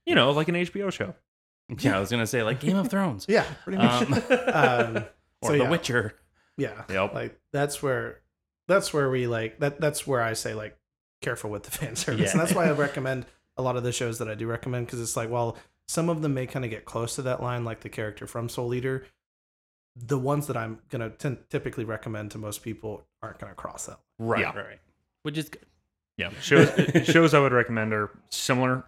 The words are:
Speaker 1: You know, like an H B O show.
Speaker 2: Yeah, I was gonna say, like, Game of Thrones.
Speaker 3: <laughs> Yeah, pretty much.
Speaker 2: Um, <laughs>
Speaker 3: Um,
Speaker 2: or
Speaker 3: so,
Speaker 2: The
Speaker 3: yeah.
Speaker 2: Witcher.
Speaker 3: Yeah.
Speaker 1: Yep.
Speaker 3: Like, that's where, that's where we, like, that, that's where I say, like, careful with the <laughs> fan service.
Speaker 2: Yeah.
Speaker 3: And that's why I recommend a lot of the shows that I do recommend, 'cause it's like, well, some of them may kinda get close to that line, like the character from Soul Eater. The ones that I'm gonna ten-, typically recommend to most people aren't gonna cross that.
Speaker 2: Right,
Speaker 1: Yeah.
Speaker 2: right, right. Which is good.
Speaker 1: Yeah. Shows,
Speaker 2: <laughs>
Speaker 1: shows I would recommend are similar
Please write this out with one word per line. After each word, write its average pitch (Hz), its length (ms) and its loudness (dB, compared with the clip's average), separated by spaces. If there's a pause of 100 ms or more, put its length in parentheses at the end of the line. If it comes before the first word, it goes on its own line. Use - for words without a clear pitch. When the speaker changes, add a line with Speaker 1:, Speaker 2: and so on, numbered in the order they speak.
Speaker 1:
You 349 100 0
know, 135 160 6
like 151 180 2
an 175 60 0
H 175 180 -2
B 196 100 -6
O 196 60 -4
show. 101 240 -6 (640)
Speaker 2:
Yeah, 107 180 2
I - 20 2
was 98 100 -2
gonna 117 180 0
say, 120 160 0
like, 123 160 0
Game 180 180 2
of 196 120 0
Thrones. 180 360 -2
Speaker 3:
<laughs> - 40 -6
Yeah, 214 160 4 (180)
pretty 190 140 -4
much. 120 300 4
Speaker 2:
Um, 139 60 2
<laughs> 240 400 2
Speaker 3:
Um, 123 440 2 (440)
Speaker 2:
or - 80 0
Speaker 3:
so, - 40 4
Speaker 2:
The 147 60 6
Speaker 3:
yeah. 131 100 4
Speaker 2:
Witcher. 123 460 0 (420)
Speaker 3:
Yeah. 110 320 -4
Speaker 1:
Yep. 98 240 0
Speaker 3:
Like, 117 260 -8 (140)
that's 143 300 -2
where, 120 380 -4 (460)
that's 185 260 4
where 139 160 2
we, 127 180 0
like, 113 320 -2
that, 147 200 0
that's 147 280 0
where 131 140 2
I 113 120 0
say, 110 220 -4
like, 107 220 -10 (440)
careful 113 300 -4
with 101 120 -6
the - 80 -14
<laughs> - 0 -
fan 117 240 -8
service. 117 300 0
Speaker 2:
Yeah. 95 60 2
Speaker 3:
And - 80 4
that's 175 140 2
why 170 140 4
I 156 40 6
recommend 139 540 -2 (320)
a 131 40 -4
lot 127 160 0
of 120 60 -2
the 123 80 0
shows 117 280 -2
that 117 80 -4
I 107 80 -6
do 113 120 -4
recommend, 120 400 -4
'cause 123 120 -8
it's 113 180 -4
like, 113 120 -4
well, 120 280 -2 (300)
some 165 220 -2
of 165 120 -2
them 151 140 0
may 127 100 -2
kinda 131 220 -6
get 107 180 -8
close 113 300 -4
to 139 80 -6
that 127 180 -2
line, 123 240 -4
like 113 160 -8
the 107 80 -14
character 107 380 -8
from 120 200 -6
Soul 120 280 -4
Eater. 131 300 -4 (920)
The 127 240 -2
ones 143 280 0
that 123 80 -4
I'm 113 240 -6 (100)
gonna 113 200 -6
ten-, 127 300 -6 (100)
typically 135 340 -4
recommend 107 480 -6
to - 60 -14
most 107 240 -10
people 107 460 -10 (160)
aren't 110 160 -16
gonna 98 160 -14
cross - 320 -10
that. - 120 -16 (200)
Speaker 2:
Right, 113 220 2
Speaker 1:
Yeah. - 140 -2
Speaker 2:
right, 101 120 -10
right. 104 120 -18 (440)
Which 151 140 -4
is 151 120 -6
good. - 160 -18 (520)
Speaker 1:
Yeah. 87 120 -4 (120)
Shows, 143 280 8 (240)
Speaker 2:
<laughs> 160 140 6
Speaker 1:
shows 165 260 8
I 151 60 8
would 139 140 4
recommend 113 400 2
are 104 180 -2 (180)
similar 127 580 0